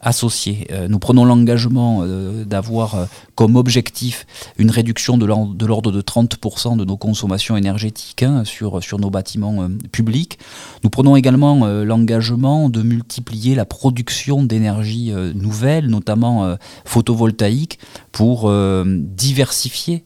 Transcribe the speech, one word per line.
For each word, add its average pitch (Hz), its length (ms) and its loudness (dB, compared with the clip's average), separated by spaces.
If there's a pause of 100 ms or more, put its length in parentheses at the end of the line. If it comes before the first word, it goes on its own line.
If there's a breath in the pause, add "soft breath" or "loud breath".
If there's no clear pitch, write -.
associé. 113 680 -2
Euh, 90 180 -6
nous 104 100 2
prenons 123 280 6
l'engagement, 120 720 4
euh, 95 460 -6
d'avoir, 104 480 -2
euh, 90 100 -2 (300 loud breath)
comme 113 220 6
objectif 123 680 0 (300 loud breath)
une 110 140 2
réduction 117 480 0
de 110 80 2
l'en-, 107 180 0
de 101 220 -6
l'ordre 110 260 0
de 98 80 -2
trente 117 360 -2
pour - 220 -8
cent 120 180 -2
de 104 100 -2
nos 98 100 -4
consommations 107 640 -2
énergétiques, 104 640 -4
hein, 127 240 0
sur, 95 360 -6
sur 101 160 -8
nos 101 120 0
bâtiments, 101 540 -4
euh, 90 40 -4 (240)
publics. 127 460 -2 (440 loud breath)
Nous - 60 4
prenons 139 260 4
également, 135 520 4
euh, 104 180 0
l'engagement 117 880 2
de 113 100 0
multiplier 117 760 -2
la 113 120 0
production 135 760 -2
d'énergie, 110 720 0
euh, 92 220 -4
nouvelle, 113 540 0
notamment, 110 580 0
euh, 90 100 -2 (300 loud breath)
photovoltaïque, 113 920 0 (340 loud breath)
pour, 113 340 2
euh, 98 400 2
diversifier, 127 1200 -2